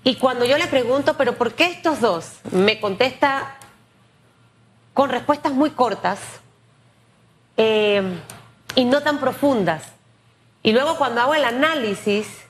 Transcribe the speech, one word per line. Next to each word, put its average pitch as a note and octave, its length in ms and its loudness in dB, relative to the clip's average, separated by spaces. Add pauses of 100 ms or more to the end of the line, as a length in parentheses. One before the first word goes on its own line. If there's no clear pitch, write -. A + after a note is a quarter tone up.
Y B3+ 120 0
cuando B3+ 300 0
yo C4+ 120 2
le E4+ 100 0
pregunto, C4+ 500 0
"¿Pero B3 200 0
por A#3 160 -2
qué E4 140 0
estos D#4+ 340 -2
dos?", F3+ 300 0 (200)
me G#3 280 2
contesta C4 760 -2 (1400)
con C4+ 160 2
respuestas C#4+ 440 -2
muy C#4+ 180 2
cortas, G3+ 480 -2 (1400)
eh, G#3+ 460 2 (720)
y B3+ 100 4
no C#4 160 2
tan D4 180 -2
profundas. A#3+ 640 0 (800)
Y A3 80 4
luego D4 260 2
cuando A#3+ 240 0
hago C#4 140 2
el D4 100 2
análisis A#3 800 -2 (220)